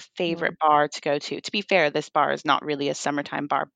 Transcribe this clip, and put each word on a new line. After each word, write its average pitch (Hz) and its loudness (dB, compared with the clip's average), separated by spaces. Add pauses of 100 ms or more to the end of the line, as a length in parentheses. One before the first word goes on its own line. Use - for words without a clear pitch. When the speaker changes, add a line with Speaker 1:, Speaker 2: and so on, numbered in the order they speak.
(160)
Speaker 1:
favorite 170 -2
Speaker 2:
Mm. - -20
Speaker 1:
bar 151 6
to - -12
go 147 0
to, - -8
to - -12
be 208 -2
fair, 165 2
this 151 -2
bar 143 2
is 143 -4
not 143 2
really 143 -2
a 147 -2
summertime 143 -4
bar, 143 0